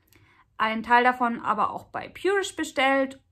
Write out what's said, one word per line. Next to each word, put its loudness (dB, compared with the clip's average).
Ein -2
Teil 6
davon 0
aber -2
auch -12
bei -10
Purish -2
bestellt 0